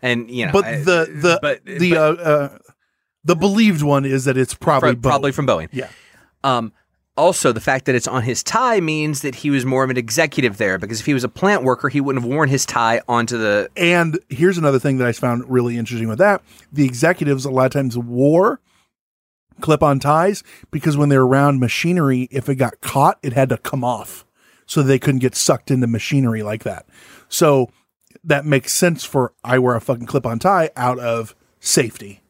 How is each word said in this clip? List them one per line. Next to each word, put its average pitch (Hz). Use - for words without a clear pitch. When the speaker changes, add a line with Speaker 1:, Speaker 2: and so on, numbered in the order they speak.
Speaker 1:
And, 120
you 123
know, 95
Speaker 2:
But 196
Speaker 1:
I, -
Speaker 2:
the, 165
the, 165
Speaker 1:
but, 143
Speaker 2:
the, 165
Speaker 1:
but 165
Speaker 2:
uh, 156
uh, 151
the 170
believed 196
one 143
is 135
that 131
it's 131
probably 147
Speaker 1:
Pro-, 120
probably 139
Speaker 2:
Boeing. 131
Speaker 1:
from 143
Boeing. 85
Speaker 2:
Yeah. 127
Speaker 1:
Um, 120
also, 160
the 110
fact 135
that 131
it's 120
on 117
his 117
tie 226
means 156
that 135
he -
was 135
more 131
of 131
an 127
executive 123
there, 95
because 104
if -
he 147
was 127
a 123
plant 185
worker, 131
he 143
wouldn't 135
have 120
worn 151
his 135
tie 117
onto 120
the 104
Speaker 2:
And 170
here's 170
another 143
thing 135
that 127
I 120
found 120
really 120
interesting 113
with 110
that. 202
The 143
executives 135
a 139
lot 131
of 131
times 131
wore 143
clip-on 147
ties 160
because 151
when 147
they're 135
around 135
machinery, 131
if 135
it 143
got 127
caught, 147
it 135
had 131
to 127
come 131
off 120
so -
they 135
couldn't 131
get 123
sucked -
into 127
machinery 117
like 107
that. -
So 139
that 151
makes 180
sense -
for, 127
"I 123
wear 123
a 113
fucking 120
clip-on 117
tie 180
out 127
of 117
safety." 107